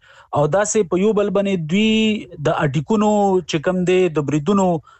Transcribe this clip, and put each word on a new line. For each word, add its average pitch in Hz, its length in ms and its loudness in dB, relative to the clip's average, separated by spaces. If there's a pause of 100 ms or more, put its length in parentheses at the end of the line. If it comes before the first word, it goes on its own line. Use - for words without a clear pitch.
(360)
او 147 60 2 (140)
داسې 202 340 0
په 180 140 0
یو 220 140 2
بل 208 180 0
باندې 196 180 0 (160)
دوی 214 800 0
د 156 160 -2
اټیکونو 180 460 0 (380)
چې - 160 -4
کوم 185 240 0
دی، 185 100 2 (200)
د 143 100 -2
بریدونو 160 380 0 (340)